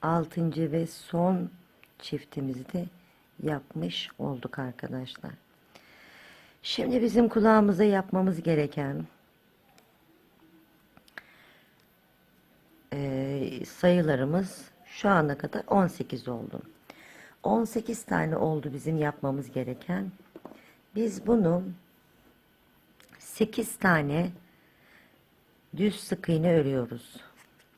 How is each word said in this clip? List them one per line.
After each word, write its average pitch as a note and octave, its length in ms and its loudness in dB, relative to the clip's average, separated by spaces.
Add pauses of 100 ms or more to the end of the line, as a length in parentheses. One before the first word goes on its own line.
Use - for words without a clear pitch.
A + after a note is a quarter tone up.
Altıncı E3 720 0
ve E3 140 0
son F3 640 -2 (480)
çiftimizi C3+ 760 -8
de F3 120 -2 (580)
yapmış D#3+ 760 -6
olduk C3+ 400 -6
arkadaşlar. B2+ 760 -8 (1300)
Şimdi B3+ 380 0
bizim A3+ 260 4
kulağımıza G#3+ 560 6
yapmamız F#3+ 580 2
gereken, D3 640 0 (3750)
e, C3+ 760 -4
sayılarımız E3+ 1040 2 (160)
şu - 220 -2
ana D#3 300 4
kadar - 280 -6
on G3 200 4
sekiz - 420 -6
oldu. A2+ 340 -8 (800)
On A3+ 220 2
sekiz A3 400 -6
tane D#3+ 320 0
oldu D3+ 380 0
bizim D3+ 240 -2
yapmamız C#3+ 540 -2
gereken. F3 600 -6 (840)
Biz G#3 320 -4
bunu F#3 380 4 (1500)
sekiz - 600 -4
tane E3 520 2 (1500)
düz G3 240 0
sık - 280 -8
iğne E3 260 4
örüyoruz. C3 640 0 (600)